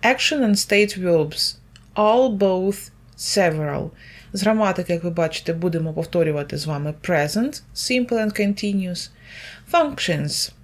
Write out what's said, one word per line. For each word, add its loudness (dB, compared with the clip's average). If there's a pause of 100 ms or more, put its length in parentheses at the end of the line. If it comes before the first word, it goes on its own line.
Action 2
and 4
state 2
verbs. 0 (400)
All, 4
both, 0 (260)
several. 0 (440)
З -4
граматики, 2
як -2
ви -2
бачите, -2
будемо -2
повторювати -2
з -6
вами -4 (140)
present, 0 (140)
simple -2
and -2
continuous. -2 (640)
Functions. 0 (120)